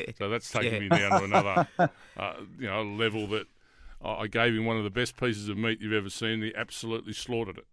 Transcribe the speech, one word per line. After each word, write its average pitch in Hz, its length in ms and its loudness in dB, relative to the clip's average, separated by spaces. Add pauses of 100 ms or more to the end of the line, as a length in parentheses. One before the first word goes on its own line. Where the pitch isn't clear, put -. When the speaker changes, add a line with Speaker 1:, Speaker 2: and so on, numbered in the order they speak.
Speaker 1:
<laughs> - 120 -12
Speaker 2:
So 101 120 -2
that's 113 220 -4
taken 117 220 0
Speaker 1:
Yeah. 107 60 -2
Speaker 2:
me 101 100 -2
down 101 300 6
to 98 60 2
another, 180 420 4 (100)
Speaker 1:
<laughs> 170 140 4 (260)
Speaker 2:
uh, 95 160 -4 (260)
you 127 80 -6
know, 104 160 0
level 107 440 0
that 101 200 -2 (560)
I, 90 60 -4 (120)
I 110 60 -2
gave 117 280 4
him 110 100 0
one 113 120 2
of 107 60 0
the 104 80 -2
best 120 260 -2
pieces 104 320 0
of 98 80 -2
meat 113 240 0
you've 107 120 -2
ever 101 180 2
seen. 113 320 -2
He 110 120 -4
absolutely 113 580 -4
slaughtered 113 440 -4 (160)